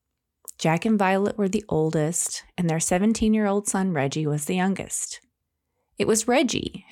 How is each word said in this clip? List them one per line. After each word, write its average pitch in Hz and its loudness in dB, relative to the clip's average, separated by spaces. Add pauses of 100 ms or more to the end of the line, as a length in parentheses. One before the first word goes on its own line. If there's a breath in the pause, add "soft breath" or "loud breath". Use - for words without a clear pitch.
(580)
Jack 170 0
and 220 2
Violet 196 2
were 202 0
the 208 -2
oldest, 160 -2 (140)
and 170 0
their 160 0
seventeen-year-old 208 2
son 190 0
Reggie 147 0
was 147 -2
the 185 -2
youngest. - -4 (760)
It 202 0
was 214 0
Reggie 247 0